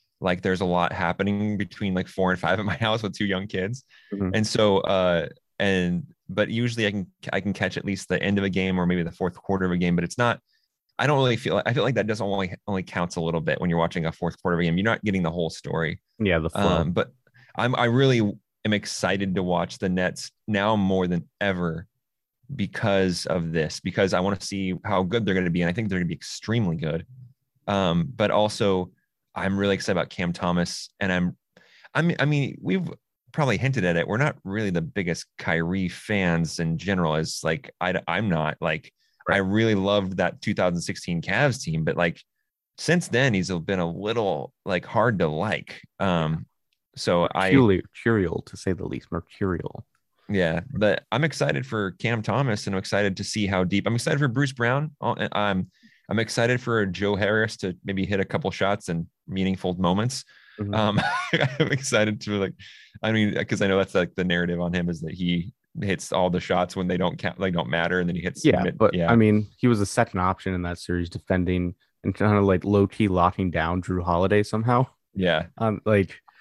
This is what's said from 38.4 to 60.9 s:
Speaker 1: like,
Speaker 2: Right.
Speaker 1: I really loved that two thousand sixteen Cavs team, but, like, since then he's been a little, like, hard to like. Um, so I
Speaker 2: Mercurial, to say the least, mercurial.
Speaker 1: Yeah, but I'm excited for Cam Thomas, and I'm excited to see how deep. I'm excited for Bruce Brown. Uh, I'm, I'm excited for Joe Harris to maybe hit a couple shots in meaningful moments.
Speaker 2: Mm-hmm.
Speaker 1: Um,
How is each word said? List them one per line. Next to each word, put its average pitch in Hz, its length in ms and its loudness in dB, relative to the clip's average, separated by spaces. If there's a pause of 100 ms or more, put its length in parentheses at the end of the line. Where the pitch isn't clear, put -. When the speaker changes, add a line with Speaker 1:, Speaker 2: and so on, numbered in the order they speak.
Speaker 1:
like, 80 320 -4 (340)
Speaker 2:
Right. 98 100 2
Speaker 1:
I - 20 2
really 107 340 2
loved 98 440 0
that 90 240 -2
two 104 120 -2
thousand 90 280 2
sixteen 87 400 -6
Cavs 120 420 0
team, 80 220 -2
but, 82 100 0
like, 87 260 0 (560)
since 170 300 0
then 123 260 2
he's 92 160 0
been 92 300 -2
a 85 100 0
little, 95 640 -2 (120)
like, 90 200 -2
hard 113 340 2
to 87 80 4
like. 78 540 -4 (180)
Um, 82 460 0 (500)
so 87 380 2
I 95 200 2
Speaker 2:
Mercurial, 101 920 2
to - 140 -16
say 95 160 -2
the - 120 -8
least, - 260 -8
mercurial. - 760 -4 (440)
Speaker 1:
Yeah, 87 320 2 (120)
but 101 380 2
I'm 127 120 2
excited 139 420 -2
for 104 260 -2
Cam 113 300 -2
Thomas, 110 460 0
and 98 80 -2
I'm 95 40 -2
excited 101 380 0
to 101 60 -6
see 104 240 -2
how 92 160 2
deep. 92 240 0
I'm 113 80 0
excited 147 240 0
for 147 80 2
Bruce 131 260 0
Brown. 131 460 -2
Uh, - 320 -2
I'm, 98 400 0 (380)
I'm 107 100 0
excited 120 400 2
for 113 260 0
Joe 98 300 0
Harris 107 420 0
to 92 180 -4 (100)
maybe 95 200 -2
hit 98 140 0
a 95 60 0
couple 92 260 -4
shots 101 380 -2
in 82 180 -4 (180)
meaningful 95 500 -2
moments. 92 500 0 (340)
Speaker 2:
Mm-hmm. 101 160 -4
Speaker 1:
Um, 104 240 2 (340)